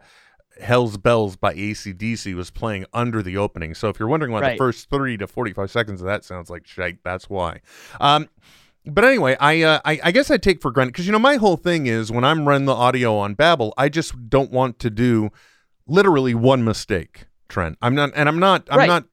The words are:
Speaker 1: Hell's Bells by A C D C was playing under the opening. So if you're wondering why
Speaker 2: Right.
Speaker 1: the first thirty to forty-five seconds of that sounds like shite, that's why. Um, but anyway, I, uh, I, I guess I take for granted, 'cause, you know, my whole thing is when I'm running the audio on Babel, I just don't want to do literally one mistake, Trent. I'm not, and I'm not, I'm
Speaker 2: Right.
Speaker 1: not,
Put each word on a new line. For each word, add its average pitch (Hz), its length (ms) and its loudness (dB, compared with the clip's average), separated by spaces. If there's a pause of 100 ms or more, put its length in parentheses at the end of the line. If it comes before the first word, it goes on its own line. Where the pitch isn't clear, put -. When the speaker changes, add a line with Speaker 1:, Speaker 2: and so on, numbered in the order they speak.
(600)
Speaker 1:
Hell's 123 340 0
Bells 107 400 0
by 92 200 -2
A 104 180 -6
C 104 180 -12
D 107 240 -6
C 101 180 -8
was 87 180 -10
playing 101 420 -8
under 113 280 -2
the 92 140 -8
opening. 87 400 -6
So 107 140 -4
if 95 100 -8
you're 110 80 -4
wondering 147 240 -2
why 107 80 -4
Speaker 2:
Right. 135 140 0
Speaker 1:
the 107 40 -12
first 127 320 -2
thirty 135 280 -4
to 98 100 -8
forty-five 101 440 -8
seconds 104 280 -4
of 90 80 -10
that 101 160 -4
sounds 87 260 -14
like 87 160 -16
shite, 90 380 -8
that's 92 260 -8
why. 87 300 -6 (400)
Um, 147 300 2 (560)
but 151 180 0
anyway, 190 380 4
I, 156 220 4
uh, 156 200 4
I, 151 220 -2
I 170 60 2
guess 269 200 2
I 262 60 4
take 185 240 0
for 139 100 -2
granted, 127 220 0
'cause, 175 120 -8
you 196 60 -2
know, 214 80 2
my 277 160 4
whole 202 220 2
thing 170 300 -2
is 113 260 -2
when 120 100 0
I'm 151 240 2
running 139 180 2
the 135 100 2
audio 123 420 2
on 101 160 -4
Babel, 143 440 2
I 139 120 2
just 123 400 -8
don't 131 220 2
want 127 280 -2
to 120 100 -4
do 110 400 0 (560)
literally 147 480 4
one 123 300 4
mistake, 104 600 -4 (240)
Trent. 82 320 -4
I'm 123 120 2
not, 143 220 0
and 147 140 2
I'm 165 100 0
not, 185 320 2
I'm 143 60 2
Speaker 2:
Right. - 100 6
Speaker 1:
not, 170 240 2